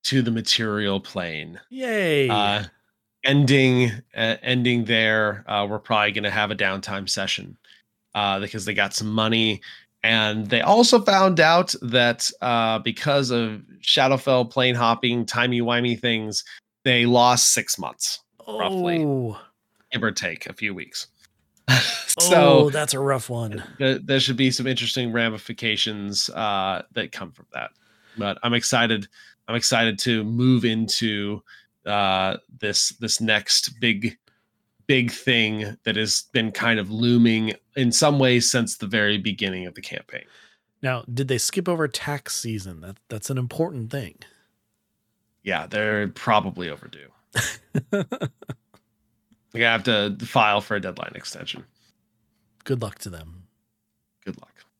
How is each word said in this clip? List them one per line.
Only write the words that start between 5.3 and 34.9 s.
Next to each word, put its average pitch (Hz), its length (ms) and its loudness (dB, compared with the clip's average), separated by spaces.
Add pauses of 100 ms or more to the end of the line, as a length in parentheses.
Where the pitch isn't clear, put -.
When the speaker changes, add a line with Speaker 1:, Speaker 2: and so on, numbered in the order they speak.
Speaker 1:
Uh, 101 200 0
we're 107 120 -6
probably 104 320 0
gonna 104 180 -2
have 104 220 0
a 101 40 -4
downtime 98 520 -4
session, 98 480 -6 (580)
uh, 101 240 0
because 101 260 -8
they 104 100 -4
got 101 200 0
some 107 160 -4
money. 110 500 2 (440)
And 107 420 0
they 117 140 2
also 233 400 6
found 190 400 4
out 170 420 4
that, 120 480 2 (100)
uh, 113 380 0
because 123 540 -2
of 113 280 -2 (200)
Shadowfell 131 680 2
plane 127 280 2
hopping, 120 500 2
timey-wimey 120 760 0
things, 110 440 -4 (400)
they 123 220 4
lost 120 460 6
six - 240 -2
months, - 440 -8 (260)
roughly, 185 580 -2
Speaker 2:
Oh. 127 360 -2 (500)
Speaker 1:
give 117 140 -4
or 107 80 0
take 85 340 -8
a 92 60 -14
few 104 200 -6
weeks. - 360 -12 (600)
<laughs> 131 60 -10 (460)
So 151 440 8
Speaker 2:
Oh, 143 60 2
that's 147 240 -2
a 135 40 -4
rough 135 320 -2
one. 113 320 -6 (160)
Speaker 1:
th-, 131 260 0
there 135 140 2
should 127 180 0
be 131 140 4
some 123 160 -4
interesting 120 460 -4
ramifications, 107 1160 -2
uh, 98 520 -2 (120)
that 107 180 -6
come 90 180 -12
from - 220 -20
that. 60 180 -10 (460)
But 101 260 -4
I'm 120 120 0
excited. 117 520 0 (400)
I'm 113 80 -6
excited 113 460 0
to 113 240 0
move 120 400 2
into, 107 760 -2 (440)
uh, 95 520 0 (200)
this, - 300 -2 (100)
this 113 220 -4
next 110 600 0
big, 113 380 0 (720)
big 123 240 2